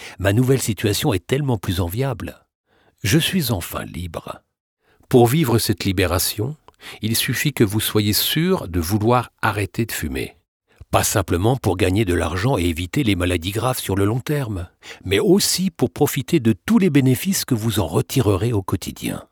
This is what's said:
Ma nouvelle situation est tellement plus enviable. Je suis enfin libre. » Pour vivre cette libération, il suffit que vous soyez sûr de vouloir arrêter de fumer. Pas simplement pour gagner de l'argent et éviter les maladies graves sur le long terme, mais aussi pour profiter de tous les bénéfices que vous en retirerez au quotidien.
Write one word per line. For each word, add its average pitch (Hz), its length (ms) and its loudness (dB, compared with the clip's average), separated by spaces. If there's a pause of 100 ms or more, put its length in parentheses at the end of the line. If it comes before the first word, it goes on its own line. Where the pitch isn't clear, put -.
(180)
Ma 98 140 2
nouvelle 127 280 4
situation 110 520 0
est 92 140 -2
tellement 135 320 0
plus 90 220 -2
enviable. 92 680 -6 (560)
Je 110 160 2
suis 160 340 0
enfin 85 320 -6
libre. » 80 580 -10 (680)
Pour 120 180 8
vivre 117 320 2
cette - 260 -2
libération, 95 720 -2 (460)
il 110 140 -2
suffit - 360 -2
que 120 120 4
vous 107 160 0
soyez 107 320 0
sûr 170 560 0
de 85 120 -2
vouloir 107 500 2 (120)
arrêter 104 440 -2
de - 60 -10
fumer. 67 440 -6 (560)
Pas 95 120 4
simplement 101 520 0
pour 92 200 0
gagner 95 280 2
de 90 100 0
l'argent 92 440 0
et 87 60 0
éviter 87 400 -2
les 104 100 2
maladies 90 380 -2
graves 120 260 -2
sur 98 180 -4
le 98 80 2
long 110 140 0
terme, 113 500 -6 (360)
mais 98 160 2
aussi 190 500 2
pour - 200 -2
profiter 143 500 0
de 113 120 2
tous 226 260 0
les 185 120 4
bénéfices 135 540 2
que 131 100 0
vous 110 240 -2
en 87 80 0
retirerez 104 680 0
au 101 100 0
quotidien. - 680 -6